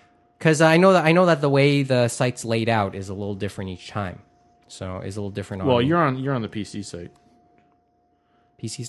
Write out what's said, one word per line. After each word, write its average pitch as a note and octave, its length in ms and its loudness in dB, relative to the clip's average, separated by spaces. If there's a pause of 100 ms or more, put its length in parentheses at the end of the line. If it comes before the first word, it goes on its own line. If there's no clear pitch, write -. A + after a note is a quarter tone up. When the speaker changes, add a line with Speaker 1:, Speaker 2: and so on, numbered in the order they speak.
(400)
Speaker 1:
'Cause D#3+ 220 4
I D#3+ 160 6
know F#3+ 160 6
that, F3 120 4
I D#3+ 60 4
know F3+ 140 6
that D#3+ 160 2
the D3 80 2
way C#3+ 340 4
the B2+ 240 2
site's B2+ 380 -4
laid A2+ 240 0
out G2+ 260 0
is F#2+ 140 -10
a G2+ 40 -8
little G2+ 220 -6
different G2 360 -8
each - 180 -14
time. G2 300 -8 (500)
So, F#2 320 -10
is F#2+ 160 -10
a - 20 -10
little G2+ 120 -8
different G2 340 -8
Speaker 2:
Well, B2+ 120 4
Speaker 1:
on A#2+ 100 2
Speaker 2:
you're E3 140 0
on, C3 180 -2
you're C#3 140 -4
on B2 80 -4
the G#2+ 60 -8
P G#2 160 -8
C G2+ 200 -12
site. F2 280 -14 (1500)
Speaker 1:
P A#2 120 -10
C, A#2+ 200 -12